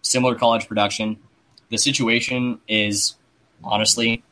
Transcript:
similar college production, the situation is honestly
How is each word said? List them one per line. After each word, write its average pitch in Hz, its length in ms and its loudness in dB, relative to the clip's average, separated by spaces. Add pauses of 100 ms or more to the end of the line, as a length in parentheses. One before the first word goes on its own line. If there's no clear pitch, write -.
similar 127 320 0
college 117 340 2
production, 107 480 -2 (520)
the 113 80 -4
situation 123 880 0
is 104 500 0 (460)
honestly 113 720 0